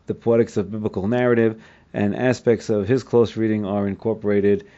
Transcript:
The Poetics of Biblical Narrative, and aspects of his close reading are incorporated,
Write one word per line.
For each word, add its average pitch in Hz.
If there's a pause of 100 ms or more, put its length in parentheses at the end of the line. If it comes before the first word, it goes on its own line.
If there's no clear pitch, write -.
The 110
Poetics 117
of 98
Biblical 104
Narrative, 117 (320)
and 104
aspects 120
of 104
his 123
close 117
reading 110
are 101
incorporated, 101 (100)